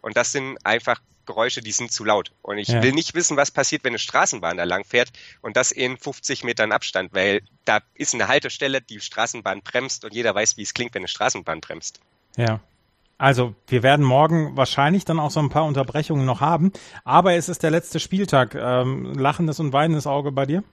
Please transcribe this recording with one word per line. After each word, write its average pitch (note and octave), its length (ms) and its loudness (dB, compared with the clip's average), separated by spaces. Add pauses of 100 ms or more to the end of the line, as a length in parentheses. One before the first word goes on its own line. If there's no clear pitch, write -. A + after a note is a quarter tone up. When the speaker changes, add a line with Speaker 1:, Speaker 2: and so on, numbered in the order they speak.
Speaker 1:
Und A2 140 -8
das A#2+ 160 0
sind C3+ 340 -8
einfach A#2 360 0 (240)
Geräusche, A#2 360 -2
die A2 100 -10
sind A#2 200 -4
zu - 120 -6
laut. G#2 380 0
Und G2+ 160 -8
ich G2+ 100 -6
Speaker 2:
Ja. A#2 160 2
Speaker 1:
will C3 80 6
nicht D#3+ 240 -2
wissen, E3 220 0
was C#3+ 120 2
passiert, - 360 -2
wenn B2+ 60 0
eine A2+ 80 -6
Straßenbahn G2 580 -2
da F2 80 -2
lang F2+ 180 -2
fährt B2 300 0 (280)
und A2 140 -8
das B2+ 160 2
in B2+ 260 -4
fünfzig - 460 -8
Metern A2 300 0
Abstand, F#2 400 -2
weil G2 300 0 (200)
da G#2+ 160 2 (140)
ist - 200 -4
eine A2 140 -2
Haltestelle, C3+ 540 -2
die G#2+ 180 -18
Straßenbahn G#2 640 -4
bremst - 420 -4
und G#2+ 100 -14
jeder A2 220 0
weiß, G#2+ 220 0
wie G#2+ 60 -10
es - 100 -10
klingt, A#2+ 220 -6
wenn G2 60 -6
eine F2+ 60 -10
Straßenbahn F2 540 -4
bremst. - 400 -14 (340)
Speaker 2:
Ja. A2 240 0 (580)
Also, B2 380 2 (120)
wir A#2+ 160 2
werden C#3+ 220 6
morgen D3 520 4
wahrscheinlich C#3+ 480 2
dann E3 140 0
auch D3 120 -2
so D#3 80 -2
ein D3 100 2
paar D#3 140 2
Unterbrechungen D3 640 0
noch C3 160 0
haben. E3 320 4 (320)
Aber F3 300 6
es E3 120 -2
ist E3+ 160 -4
der D#3+ 80 4
letzte D#3+ 300 -2
Spieltag. D3+ 540 2
Ähm, B2+ 580 -2
lachendes D3 480 0
und C#3+ 100 -2
weinendes D3+ 360 2
Auge C#3+ 260 -2
bei C#3 120 2
dir? E3 280 -2